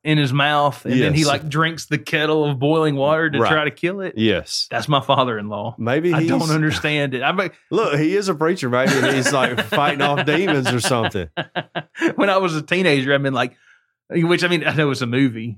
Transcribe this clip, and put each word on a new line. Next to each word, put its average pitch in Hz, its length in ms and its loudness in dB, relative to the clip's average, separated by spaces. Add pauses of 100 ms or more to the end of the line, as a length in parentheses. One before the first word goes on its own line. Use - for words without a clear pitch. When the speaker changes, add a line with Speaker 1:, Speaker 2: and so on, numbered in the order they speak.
Speaker 1:
in 151 140 2
his 139 160 0
mouth 147 500 2
and 123 160 0
then 147 140 2
he, 151 60 2
Speaker 2:
Yes. 151 80 2
Speaker 1:
like, 143 200 -2
drinks 156 380 -2
the 147 140 -4
kettle 156 440 0
of 147 140 -2
boiling 151 380 2
water 156 340 2
to 143 100 -2
Speaker 2:
Right. 117 120 4
Speaker 1:
try 156 140 2
to 147 60 0
kill 185 300 -6
it? 185 160 -8
Speaker 2:
Yes. 107 540 0
Speaker 1:
That's 117 180 -6
my 143 100 4
father-in-law. 113 800 -2
Speaker 2:
Maybe 147 340 0
Speaker 1:
I 160 140 0
don't 170 160 0
Speaker 2:
he's 160 80 -2
Speaker 1:
understand 151 640 0
it. 123 80 -4
I'm 160 160 0
like 185 160 -2 (160)
Speaker 2:
Look, 160 300 0
he 160 160 2
is 202 140 0
a 185 40 0
preacher, 160 340 0
maybe, 123 280 2
and 131 200 2
he's, 135 160 2
like, 127 280 0
Speaker 1:
<laughs> - 60 -2
Speaker 2:
fighting 143 360 0
off 143 240 0
demons 151 480 0
or 123 60 0
something. 110 540 -2
Speaker 1:
<laughs> - 840 -6
When 196 160 0
I 190 60 2
was 180 180 -2
a 151 80 -4
teenager, 147 500 2
I've 139 80 2
been 135 140 -2
like, 127 200 -2 (580)
which, 170 300 2
I 175 60 2
mean, 156 180 0
I 120 60 0
know 147 180 2
it's 123 100 -4
a 127 60 -2
movie, 117 500 -2